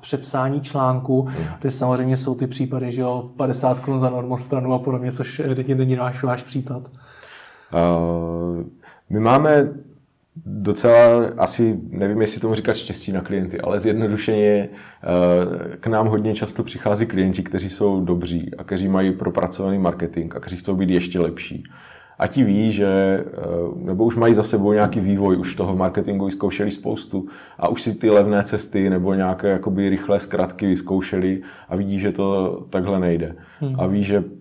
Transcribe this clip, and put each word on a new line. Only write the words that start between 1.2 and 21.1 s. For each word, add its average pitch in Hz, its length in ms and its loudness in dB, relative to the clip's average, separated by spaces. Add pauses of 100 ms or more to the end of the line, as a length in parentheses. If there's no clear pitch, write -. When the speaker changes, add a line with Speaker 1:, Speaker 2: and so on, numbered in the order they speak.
Speaker 2:
Hmm. 151 240 -6 (140)
Speaker 1:
To 143 60 -4
je 131 40 2
samozřejmě, 127 460 0
jsou 131 180 -2
ty 127 120 -2
případy, 127 460 -4
že 127 80 -4
jo, 123 360 -4
padesát 127 440 0
korun 135 200 -2
za 127 100 2
normostranu 127 600 -4
a - 60 0
podobně, 127 340 -2
což 131 280 -8
evidentně 131 340 -2
není 131 220 2
náš, 127 260 -4
váš 123 200 -2
případ. 127 480 -8 (840)
Speaker 2:
Eh, 85 920 0 (460)
my 107 100 0
máme 143 480 4 (800)
docela, 117 800 6 (100)
asi 110 440 2 (100)
nevím, 101 300 0
jestli 107 200 0
tomu 110 140 0
říkat 107 220 0
štěstí - 360 -8
na 92 80 -2
klienty, 90 400 -4
ale 98 200 -2
zjednodušeně, 104 880 2 (340)
eh, 90 760 2
k - 100 -10
nám 110 200 2
hodně 107 280 2
často 110 280 -4
přichází 104 440 -2
klienti, 92 360 0
kteří 92 280 -4
jsou 98 340 0
dobří 87 540 -2
a - 60 -14
kteří 98 240 -2
mají 95 240 2
propracovaný 95 680 -2
marketing 85 580 -2
a - 40 -8
kteří - 160 -12
chcou 95 200 -4
být 92 140 0
ještě 87 300 0